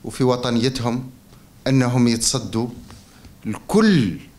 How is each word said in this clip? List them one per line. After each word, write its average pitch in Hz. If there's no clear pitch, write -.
وفي 117
وطنيتهم 123
أنهم 127
يتصدوا 117
لكل 131